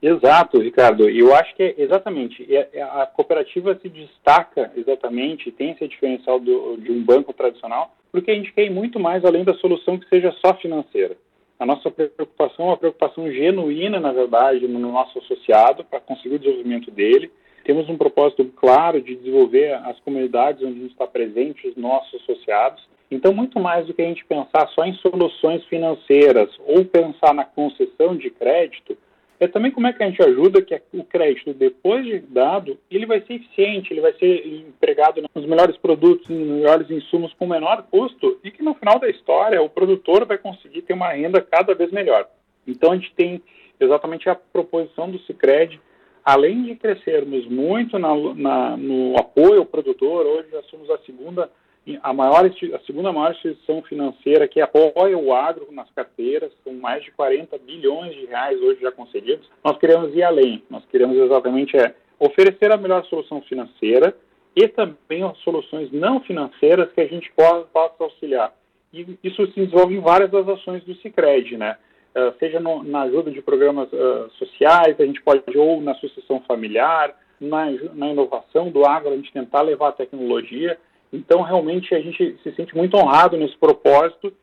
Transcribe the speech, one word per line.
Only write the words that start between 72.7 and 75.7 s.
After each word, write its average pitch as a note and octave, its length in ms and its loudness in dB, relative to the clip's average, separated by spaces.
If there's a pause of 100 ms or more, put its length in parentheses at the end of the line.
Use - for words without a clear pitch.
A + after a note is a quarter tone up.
na C#3+ 200 -6
ajuda D3 280 -4
de C3+ 100 -14
programas, C#3 520 0
eh, A#2+ 340 -4 (100)
sociais, D#3 640 2
a D3+ 60 4
gente C#3 160 -6
pode, C#3 220 2 (120)
ou D#3 260 2